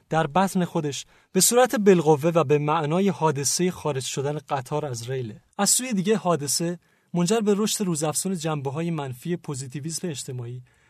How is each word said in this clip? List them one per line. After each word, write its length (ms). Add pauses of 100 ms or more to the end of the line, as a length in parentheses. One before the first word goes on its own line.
در 180
بطن 380
خودش 420 (260)
به 80
صورت 360
بالقوه 540
و 140
به 140
معنای 500
حادثهٔ 600
خارج 340
شدن 340 (100)
قطار 380
از 240
ریله. 300 (180)
از 120
سوی 220
دیگه 240
حادثه 600 (360)
منجر 260
به 160
رشد 280
روزافزون 520
جنبه‌های 540
منفی 460
پوزیتیویسم 720
اجتماعی 540 (280)